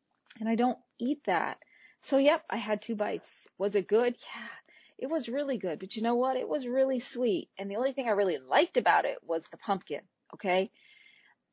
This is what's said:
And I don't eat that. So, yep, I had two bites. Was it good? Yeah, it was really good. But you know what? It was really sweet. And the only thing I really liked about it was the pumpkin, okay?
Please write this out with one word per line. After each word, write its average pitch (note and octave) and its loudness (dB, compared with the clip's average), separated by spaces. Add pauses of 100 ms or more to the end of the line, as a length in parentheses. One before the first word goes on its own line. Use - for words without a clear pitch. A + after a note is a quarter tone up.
(380)
And G#3+ -4
I A3+ 2
don't B3 0 (200)
eat C4+ -4
that. - 0 (440)
So, - 2
yep, C#4+ 4
I - -4
had G#3+ -2
two A#3 -6
bites. G3+ -4 (280)
Was G3 0
it G3 0
good? A#3+ 2
Yeah, - -16 (500)
it C4+ -6
was D4+ -2
really C4+ -2
good. F3 -4
But F#3+ -10
you A3 -4
know A#3 2
what? C4 2
It B3+ -4
was C#4+ -2
really C4 2
sweet. A#3 -2
And G3 -6
the G3 -6
only C4 0
thing B3 -4
I A3 4
really F#3+ 2
liked C#3 2
about E3+ 4
it - -4
was E3 -2
the - -18
pumpkin, F#3 -4 (340)
okay? F#3+ 0 (840)